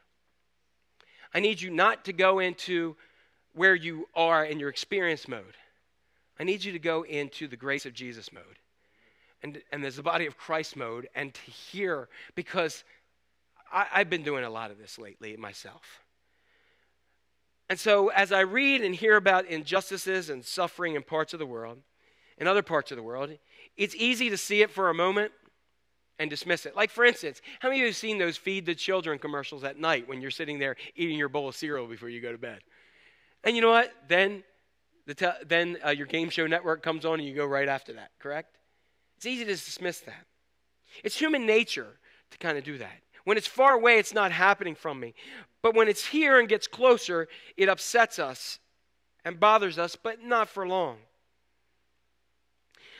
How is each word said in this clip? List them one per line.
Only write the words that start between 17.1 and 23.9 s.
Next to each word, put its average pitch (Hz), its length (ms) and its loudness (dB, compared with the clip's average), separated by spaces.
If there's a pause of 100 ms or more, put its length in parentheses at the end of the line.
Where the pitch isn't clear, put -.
And 185 100 -4
so 202 300 4
as 196 220 4
I 196 100 4
read 262 400 2
and 190 120 0
hear 214 220 6
about 185 300 6
injustices 180 840 -4
and 127 140 -10
suffering 170 520 -4
in 139 80 -6
parts 156 300 -4
of 170 60 -10
the 156 60 -10
world, 117 320 -12 (600)
in 156 100 -2
other 196 160 4
parts 151 280 -2
of 131 60 -12
the 117 60 -12
world, 131 280 -8 (460)
it's 202 180 -2